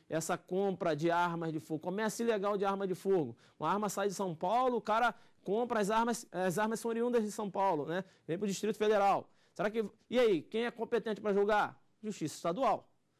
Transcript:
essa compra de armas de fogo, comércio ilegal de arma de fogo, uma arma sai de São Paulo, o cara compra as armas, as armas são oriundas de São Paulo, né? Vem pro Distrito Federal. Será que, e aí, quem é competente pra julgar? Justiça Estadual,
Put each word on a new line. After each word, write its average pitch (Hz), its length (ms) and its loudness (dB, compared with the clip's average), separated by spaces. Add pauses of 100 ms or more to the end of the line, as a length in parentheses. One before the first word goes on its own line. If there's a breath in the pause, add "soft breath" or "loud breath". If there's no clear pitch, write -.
essa 165 280 -2
compra 180 600 -2
de 165 140 0
armas 170 420 0
de 156 80 -4
fogo, 156 200 -6
comércio 214 440 -2
ilegal 208 340 0
de 196 60 0
arma 196 240 0
de 180 60 -2
fogo, 170 420 0 (220 soft breath)
uma 156 120 -2
arma 208 180 0
sai 196 200 -2
de 185 60 -2
São 185 200 -4
Paulo, 240 440 2
o - 20 -2
cara 226 340 2 (300 soft breath)
compra 226 360 0
as 196 100 2
armas, 226 420 0
as 180 260 0
armas 214 220 0
são 233 80 -4
oriundas 233 340 2
de 214 80 -2
São 208 180 -6
Paulo, 185 380 0
né? 180 180 -4 (220 soft breath)
Vem 160 100 -2
pro 208 120 -2
Distrito 208 280 -2
Federal. 202 540 2 (220 soft breath)
Será 202 180 -4
que, 220 140 -2 (260)
e 220 80 2
aí, 214 240 4
quem 220 220 -4
é 240 80 -4
competente 220 480 -4
pra 208 120 0
julgar? 202 480 2 (220)
Justiça 190 320 -6
Estadual, 190 560 0 (300)